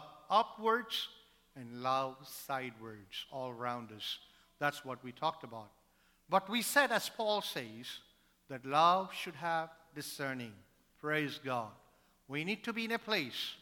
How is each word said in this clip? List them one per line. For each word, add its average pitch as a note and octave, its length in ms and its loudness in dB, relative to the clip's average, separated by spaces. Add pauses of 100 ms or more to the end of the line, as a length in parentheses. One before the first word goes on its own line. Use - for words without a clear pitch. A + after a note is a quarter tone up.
(300)
upwards A3 800 2 (480)
and B2 260 -12
love C3 360 2 (280)
sidewards A2 840 -8
all B2+ 200 -6
around A#2+ 420 -4
us. - 260 -6 (400)
That's D3 240 0
what B2+ 180 -8
we B2+ 120 -10
talked D#3 320 -2
about. A2 260 -12 (560)
But F#3+ 220 4
we A#3 120 2
said, C4 300 6
as G#3 160 2
Paul G#3+ 340 2
says, A#2+ 580 -6 (500)
that C3 160 -8
love E3+ 480 6
should F3 220 -6
have E3 340 0 (240)
discerning. C3 600 -6 (480)
Praise D3+ 420 0
God. A#2+ 280 0 (580)
We D3+ 160 -2
need G#3+ 180 -2
to A#3 80 -4
be A3+ 140 -2
in A3 80 -2
a A3+ 60 2
place E3 640 -2